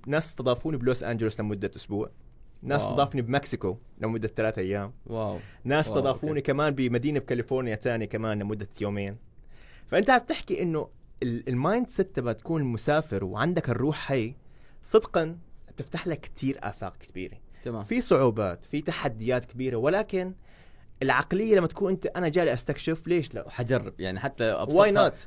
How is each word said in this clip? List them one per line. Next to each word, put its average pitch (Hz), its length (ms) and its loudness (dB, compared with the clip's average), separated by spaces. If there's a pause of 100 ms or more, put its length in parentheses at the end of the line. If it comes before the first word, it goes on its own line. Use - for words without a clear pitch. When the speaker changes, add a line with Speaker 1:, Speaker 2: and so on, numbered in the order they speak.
Speaker 1:
ناس 151 180 0
استضافوني 127 520 -2
بلوس 120 260 0
أنجلوس 110 360 -2
لمدة 104 360 -4
أسبوع. - 340 -4 (520)
ناس 131 200 0
Speaker 2:
واو. 101 80 -2
Speaker 1:
استضافني 139 320 2
بمكسيكو 117 560 -2 (220)
لمدة 110 280 -2
ثلاثة 110 340 0
أيام. 98 320 -2 (120)
Speaker 2:
واو. 107 340 -4 (240)
Speaker 1:
ناس 147 240 2
Speaker 2:
واو، 113 100 -2
Speaker 1:
استضافوني 135 340 0
Speaker 2:
أوكي. 143 100 0
Speaker 1:
كمان 147 340 2
بمدينة 127 440 2
بكاليفورنيا 123 560 -2
تاني 113 320 0
كمان 110 320 -2
لمدة 101 280 -4 (140)
يومين. 101 360 -4 (720)
فأنت - 220 4
عم 254 100 8
تحكي - 420 -4
إنه 165 260 -2 (360)
ال-، 120 260 -2
المايند 175 400 2
سيت - 260 0
تبع 120 160 0
تكون 156 320 -2
مسافر 127 600 0
وعندك 117 460 0
الروح 131 420 -2
هاي، 120 240 0 (460)
صدقًا - 560 2 (340)
بتفتح - 360 -8
لك 160 120 -2
كتير - 440 -4
آفاق 98 340 -8
كبيرة. - 400 -10 (260)
Speaker 2:
تمام. 113 200 -6
Speaker 1:
في 240 180 0
صعوبات، 110 640 4
في 147 160 -4
تحديات 123 640 -2
كبيرة، 127 320 -4
ولكن 185 560 0 (680)
العقلية 185 520 4
لما 170 120 6
تكون 185 240 0
أنت، 185 140 -2
"أنا 175 240 0
جاي 156 240 4
أستكشف"، 160 540 -2
ليش 170 280 0
لا؟ - 140 -10
Speaker 2:
حجرب، 117 500 0
يعني 92 200 -4
حتى 113 340 0
Speaker 1:
Why - 20 0
Speaker 2:
أبسطها، 190 540 6
Speaker 1:
not؟ - 40 0 (140)